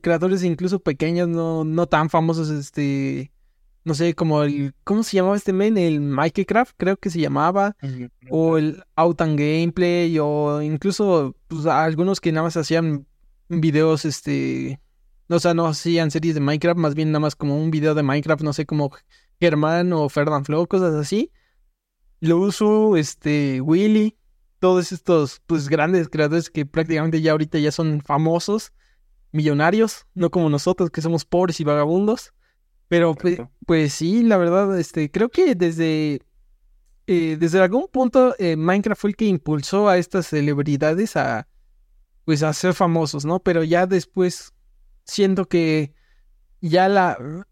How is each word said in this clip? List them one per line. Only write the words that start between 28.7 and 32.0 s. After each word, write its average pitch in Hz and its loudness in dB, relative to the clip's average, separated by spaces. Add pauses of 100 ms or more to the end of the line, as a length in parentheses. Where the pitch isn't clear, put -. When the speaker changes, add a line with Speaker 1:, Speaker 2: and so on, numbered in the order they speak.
Speaker 1:
millonarios, 156 0
no 170 0
como 170 0
nosotros 170 0
que - -8
somos 165 -2
pobres 175 0
y 156 -6
vagabundos. 165 0 (540)